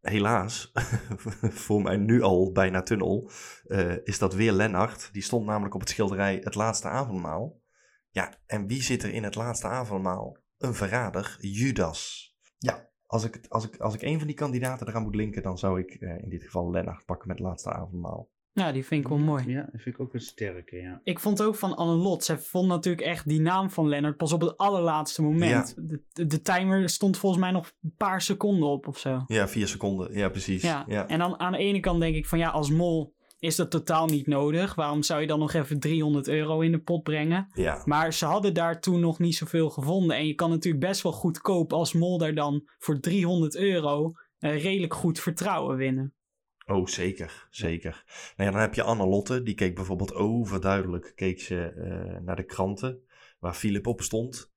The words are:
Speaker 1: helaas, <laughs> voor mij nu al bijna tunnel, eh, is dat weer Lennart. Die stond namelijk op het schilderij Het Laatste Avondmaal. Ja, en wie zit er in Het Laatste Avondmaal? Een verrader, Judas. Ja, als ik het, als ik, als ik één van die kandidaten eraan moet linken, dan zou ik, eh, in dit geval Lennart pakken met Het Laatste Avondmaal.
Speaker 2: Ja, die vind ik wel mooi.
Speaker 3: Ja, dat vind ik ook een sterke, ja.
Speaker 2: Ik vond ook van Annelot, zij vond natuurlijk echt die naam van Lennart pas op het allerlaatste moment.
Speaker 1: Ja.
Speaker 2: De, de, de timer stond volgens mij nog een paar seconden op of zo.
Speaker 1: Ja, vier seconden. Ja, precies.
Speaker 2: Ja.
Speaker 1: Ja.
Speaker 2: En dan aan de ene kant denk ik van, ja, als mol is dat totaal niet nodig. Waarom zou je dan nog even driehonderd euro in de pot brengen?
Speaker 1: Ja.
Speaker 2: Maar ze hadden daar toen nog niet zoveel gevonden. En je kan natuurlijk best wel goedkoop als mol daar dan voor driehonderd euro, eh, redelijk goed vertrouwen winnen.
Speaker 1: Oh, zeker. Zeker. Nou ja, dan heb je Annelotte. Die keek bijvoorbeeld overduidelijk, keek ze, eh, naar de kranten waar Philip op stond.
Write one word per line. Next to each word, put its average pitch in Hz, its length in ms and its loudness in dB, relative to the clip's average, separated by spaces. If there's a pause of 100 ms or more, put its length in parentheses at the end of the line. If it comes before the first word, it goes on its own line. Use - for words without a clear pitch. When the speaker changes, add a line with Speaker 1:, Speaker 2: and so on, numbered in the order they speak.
Speaker 1:
helaas, 104 680 2 (380)
<laughs> - 560 -4
voor 104 160 2
mij 92 160 0
nu 110 240 6
al 92 300 6
bijna 92 300 4
tunnel, 98 480 0 (340)
eh, 90 300 0 (100)
is - 160 -4
dat 95 140 2
weer 107 180 4
Lennart. 101 600 0
Die 101 100 -8
stond 113 240 -2
namelijk 104 280 -2
op 98 60 -6
het - 100 -4
schilderij 98 540 0
Het 98 120 -6
Laatste 110 320 0
Avondmaal. 98 720 -4 (500)
Ja, - 240 -4 (120)
en 104 220 -4
wie 127 160 -2
zit 123 200 -2
er 104 100 -4
in 110 100 -4
Het 101 120 -6
Laatste 113 320 -4
Avondmaal? 98 720 -4 (200)
Een 127 160 -2
verrader, 101 680 -2
Judas. 98 920 -2 (240)
Ja, - 320 -6 (160)
als 113 180 0
ik 113 100 -6
het, - 160 -20
als 113 180 -2
ik, - 100 -14
als 110 160 -2
ik 107 80 -8
één 151 160 0
van 151 100 -2
die 147 80 -4
kandidaten 127 520 -2
eraan 110 160 -2
moet 104 120 -4
linken, 104 280 0
dan 92 140 -4
zou 95 220 2
ik, 92 140 -4
eh, 95 160 -10 (140)
in - 60 -8
dit 85 140 -8
geval 87 280 -2
Lennart 87 340 -4
pakken - 220 -8
met 90 100 -6
Het 90 100 -6
Laatste 90 240 -8
Avondmaal. 87 580 -8 (240)
Speaker 2:
Ja, 180 180 0
die 131 140 -2
vind 147 180 0
ik 123 60 -6
wel 143 80 2
mooi. 147 320 2
Speaker 3:
Ja, 135 120 -2 (100)
dat 117 100 -12
vind 123 140 -8
ik - 60 -8
ook 127 120 -6
een 120 60 -4
sterke, 90 560 -8
ja. 90 280 -10
Speaker 2:
Ik 175 160 -4
vond 208 220 0
ook 214 140 2
van 190 200 -4
Annelot, 170 480 2
zij 156 160 0
vond 185 280 0
natuurlijk 175 400 2
echt 165 200 -4
die 156 140 4
naam 185 280 4
van 165 180 2
Lennart 147 300 2
pas 160 160 0
op 165 80 2
het 165 160 0
allerlaatste 170 640 2
moment. 156 540 4
Speaker 1:
Ja. - 80 -12
Speaker 2:
De, 156 180 -8 (120)
de, 170 120 -2
de 151 160 0
timer 190 480 2
stond 190 280 2
volgens 190 240 2
mij 180 100 2
nog 185 200 -2 (100)
een 160 160 -6
paar 190 240 0
seconden 196 480 2
op 143 180 0
of 143 100 -8
zo. 131 300 -2
Speaker 1:
Ja, 104 200 4
vier 104 200 0
seconden. 95 460 -2
Ja, 98 160 2
precies. 92 320 -2
Speaker 2:
Ja. 151 260 0
Speaker 1:
Ja. 104 200 -2
Speaker 2:
En 160 120 0
dan 175 200 0
aan 180 120 -2
de 175 60 -2
ene 196 220 2
kant 175 220 0
denk 160 140 2
ik 151 100 -2
van, 165 140 0
ja, 165 100 2
als 151 200 0
mol 160 440 2 (260)
is 165 160 0
dat 175 160 0
totaal 165 360 2
niet 147 200 2
nodig. 147 480 0
Waarom 147 280 -2
zou 151 180 0
je 143 60 -2
dan 151 120 0
nog 151 140 0
even 147 260 -2
driehonderd 151 480 0
euro 156 340 0
in 165 100 4
de 160 100 2
pot 170 220 -2
brengen? 160 500 0
Speaker 1:
Ja. - 320 -2
Speaker 2:
Maar 156 280 2
ze 160 120 -2
hadden 190 280 2
daar 165 280 0
toen 175 180 2
nog 165 200 2
niet 170 160 4
zoveel 160 340 2
gevonden. 156 480 2
En 151 100 0
je 151 60 0
kan 165 160 2
natuurlijk 165 360 2
best 190 160 0
wel 170 100 0
goedkoop 170 640 0
als 156 200 0
mol 175 240 4
daar 156 180 2
dan 147 420 0
voor 147 220 -2
driehonderd 170 560 2
euro, 165 560 2 (280)
eh, 151 220 0
redelijk 190 320 0
goed 165 260 0
vertrouwen 165 580 -2
winnen. 135 360 0 (520)
Speaker 1:
Oh, 98 220 2
zeker. 87 600 -6
Zeker. 82 540 -6 (320)
Nou 98 140 2
ja, - 60 2
dan 107 100 4
heb - 80 -2
je 117 100 0
Annelotte. 104 600 2
Die 110 120 -2
keek 92 200 0
bijvoorbeeld 92 380 -4
overduidelijk, 98 1040 0
keek 92 260 -2
ze, 87 240 -4
eh, 90 560 -8
naar 87 140 -6
de - 80 -6
kranten 101 560 -4 (400)
waar 87 140 -6
Philip 101 340 -2
op 117 140 -4
stond. 120 560 -6